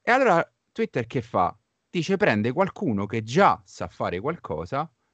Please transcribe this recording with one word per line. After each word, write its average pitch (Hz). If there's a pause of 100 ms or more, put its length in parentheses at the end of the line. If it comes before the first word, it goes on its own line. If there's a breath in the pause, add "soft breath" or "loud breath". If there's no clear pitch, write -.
e -
allora 240 (240)
Twitter 147
che 123
fa? 92 (340)
Dice: 180
"Prende 123
qualcuno 139
che 110
già 131
sa -
fare 92
qualcosa, 135 (240)